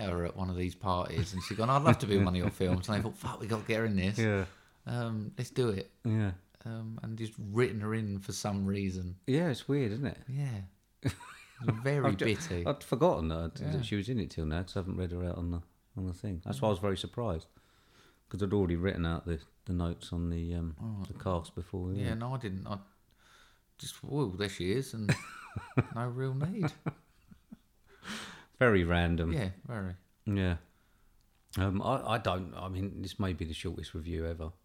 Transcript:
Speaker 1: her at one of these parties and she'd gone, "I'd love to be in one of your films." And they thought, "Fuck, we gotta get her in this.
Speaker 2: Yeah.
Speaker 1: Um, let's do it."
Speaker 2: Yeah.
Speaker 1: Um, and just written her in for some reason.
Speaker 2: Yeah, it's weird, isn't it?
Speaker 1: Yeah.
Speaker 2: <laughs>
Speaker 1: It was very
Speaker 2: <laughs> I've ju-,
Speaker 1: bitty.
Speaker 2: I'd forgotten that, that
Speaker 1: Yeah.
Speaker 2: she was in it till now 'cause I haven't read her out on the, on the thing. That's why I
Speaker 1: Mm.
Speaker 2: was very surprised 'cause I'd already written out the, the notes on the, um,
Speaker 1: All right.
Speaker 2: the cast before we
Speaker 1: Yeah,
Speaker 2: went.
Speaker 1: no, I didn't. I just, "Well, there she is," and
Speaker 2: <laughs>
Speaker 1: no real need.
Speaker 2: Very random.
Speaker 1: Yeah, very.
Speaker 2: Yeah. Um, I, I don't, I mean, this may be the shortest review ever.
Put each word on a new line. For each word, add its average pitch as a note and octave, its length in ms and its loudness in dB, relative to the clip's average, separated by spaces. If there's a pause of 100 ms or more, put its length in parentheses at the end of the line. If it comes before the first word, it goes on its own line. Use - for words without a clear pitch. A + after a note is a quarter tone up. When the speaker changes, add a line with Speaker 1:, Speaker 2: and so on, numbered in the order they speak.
Speaker 1:
her F2 180 0
at - 100 -4
one F#2 160 -2
of F2+ 60 -2
these F2+ 180 0
parties F#2 580 0
and F#2 100 -4
she'd G2+ 140 -4
gone, A2+ 120 2
"I'd C#3 140 4
love D#3+ 160 8
to - 80 -2
be G2+ 100 4
in G2 80 6
one F2+ 100 4
of - 20 2
your F2+ 140 2
films." F2+ 380 2
And G#2 80 0
they F#2+ 40 2
thought, G#2+ 160 -4
"Fuck, - 220 -8
we A2 80 -6
gotta G#2+ 160 -2
get A2 160 0
her A2+ 60 2
in G#2+ 100 2
this. F#2+ 220 2
Speaker 2:
Yeah. G#2 280 4 (400)
Speaker 1:
Um, A2+ 520 -4
let's B2 120 -6
do B2 200 2
it." F#2+ 200 -2 (140)
Speaker 2:
Yeah. A2 280 4 (340)
Speaker 1:
Um, A2+ 380 -8
and A2+ 140 -6
just A2 160 -6 (180)
written A#2 300 4
her G#2+ 140 0
in G2+ 240 0
for G2 140 -6
some G2 320 0
reason. F#2+ 500 -2 (120)
Speaker 2:
Yeah, D#3 220 4
it's - 180 -4
weird, C#3 260 2
isn't C3+ 120 -2
it? - 120 -4 (100)
Speaker 1:
Yeah. B2+ 840 -6 (180)
Speaker 2:
<laughs> - 100 -16 (240)
Speaker 1:
It A#2 100 2
was A2 120 -4
very C#3 220 4
Speaker 2:
<laughs> - 20 -
I've G2 100 4
ju-, - 80 0
Speaker 1:
bitty. F#2 400 2
Speaker 2:
I'd - 180 0
forgotten A#2 460 4
that, E2 260 -2
that D3 180 -2
Speaker 1:
Yeah. C#3+ 80 0
Speaker 2:
she G#2+ 140 -2
was G2+ 140 0
in B2 100 0
it F2+ 100 -2
till D#2+ 160 -2
now D#2 180 0
'cause - 120 -10
I G2+ 40 0
haven't F2+ 180 -2
read F2+ 140 -2
her F2 140 -2
out E2+ 120 -2
on F2 140 -2
the, E2+ 100 -2 (340)
on F#2+ 120 -4
the F2+ 60 -4
thing. F2+ 320 -6
That's C3 160 -4
why A2+ 60 4
I G#2+ 40 6
Speaker 1:
Mm. - 20 4
Speaker 2:
was F2+ 60 0
very G2 180 0
surprised F2+ 500 -4 (840)
'cause F#2+ 140 -2
I'd F#2+ 100 2
already F2+ 220 4
written E2+ 300 2
out E2 200 0
the, E2+ 140 0 (260)
the F#2 80 -2
notes E2+ 400 -2
on E2+ 160 0
the, E2+ 260 -2
um, E2 260 -2
Speaker 1:
All A2 180 -6
right. F#2+ 80 -6
Speaker 2:
the - 60 -10 (100)
cast F2 320 -2
before F#2 300 -6
we F#2 100 -2
Speaker 1:
Yeah, F#2+ 140 0
Speaker 2:
went. A2+ 100 -2
Speaker 1:
no, B2 160 -4
I - 20 -4
didn't. F#2+ 300 -6
I G2+ 100 -4 (1000)
just, - 260 -12
"Well, C3+ 260 0
there F#2+ 200 -2
she F2+ 220 -2
is," C3+ 220 -2
and A2 200 2 (400)
Speaker 2:
<laughs> - 420 -2
Speaker 1:
no A#2+ 120 -2
real C3 260 -2
need. D#3+ 380 0 (1900)
Speaker 2:
Very G#2+ 240 8
random. E2+ 500 4
Speaker 1:
Yeah, G#2+ 160 0 (180)
very. G2 260 -6 (320)
Speaker 2:
Yeah. F#2+ 320 2 (1000)
Um, F#2+ 240 2
I, B2 320 0
I A#2 40 2
don't, F#2 380 -2
I F#2+ 140 -6
mean, F#2+ 320 -4
this F#2 180 -6
may F#2+ 140 2
be E2 120 -2
the D#2+ 80 -6
shortest E2 400 -6
review D#2+ 320 -4
ever. E2 260 -4 (140)